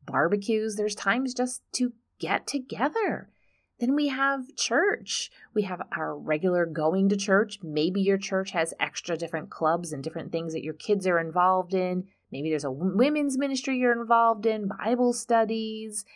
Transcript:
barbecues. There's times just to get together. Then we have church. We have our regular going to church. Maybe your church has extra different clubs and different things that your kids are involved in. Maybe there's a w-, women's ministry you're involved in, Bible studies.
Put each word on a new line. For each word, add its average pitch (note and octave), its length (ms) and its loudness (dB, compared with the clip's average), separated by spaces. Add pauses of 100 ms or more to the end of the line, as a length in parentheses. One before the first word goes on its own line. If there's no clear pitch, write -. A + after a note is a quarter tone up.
barbecues. G3+ 720 0
There's G#3 200 -2
times B3 400 -2
just B3 280 -2 (120)
to B3 180 0 (260)
get E3+ 280 0
together. C#4 840 -2 (500)
Then A#3+ 160 0
we D4 140 0
have C4+ 480 -2
church. - 720 0 (240)
We G#3+ 80 2
have F3+ 200 -6 (100)
our D3+ 240 -4
regular D#3 480 2
going E3 460 2
to G#3 60 2
church. G3 460 2
Maybe D#3+ 380 0
your G3 160 4
church F#3+ 360 -4
has E3 280 0
extra - 360 -4
different D#3+ 340 -6
clubs E3 420 0
and C3+ 100 -8
different D#3 300 -8
things E3 220 -4
that D#3+ 100 -6
your D#3+ 100 -6
kids F#3+ 320 -2
are F3 120 4
involved F3+ 560 2
in. F#3 300 -2 (280)
Maybe C#3+ 160 -4
there's D3+ 160 0
a C#3+ 40 -4
w-, E3 280 -2
women's C#4+ 400 2
ministry C4+ 400 -2
you're A#3+ 240 2
involved A3+ 460 4
in, G#3+ 220 0
Bible A#3+ 440 2
studies. A3 920 -2 (120)